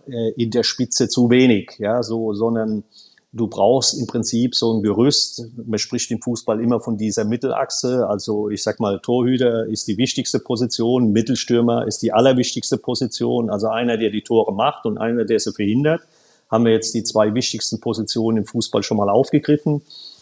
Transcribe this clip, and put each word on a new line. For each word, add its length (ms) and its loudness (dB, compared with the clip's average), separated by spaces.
äh, 240 -4
in 180 -2
der 140 0
Spitze 440 -2
zu 220 2
wenig, 480 4
ja, 240 -2
so, 320 -4
sondern 500 -2
du 160 -4
brauchst 520 2
im 80 -4
Prinzip 480 -2
so 180 0
ein 80 0
Gerüst. 640 0
Man 140 -4
spricht 320 -6
im 100 -4
Fußball 420 -2
immer 180 2
von 180 -6
dieser 280 -2
Mittelachse. 840 -2
Also 420 -2
ich 140 -4
sag 160 -2
mal, 200 0
Torhüter 680 2
ist 200 -6
die 100 -2
wichtigste 420 0
Position, 720 0
Mittelstürmer 720 2
ist 160 -4
die 100 0
allerwichtigste 640 2
Position. 760 -2
Also 160 -2
einer, 300 0
der 120 2
die 140 -4
Tore 300 2
macht 340 -2
und 100 -4
einer, 280 0
der 140 2
sie 140 -6
verhindert. 480 0
Haben 160 2
wir 60 6
jetzt 240 0
die 80 -2
zwei 320 2
wichtigsten 440 -4
Positionen 580 -2
im 80 -2
Fußball 360 -2
schon 160 -2
mal 120 2
aufgegriffen. 720 2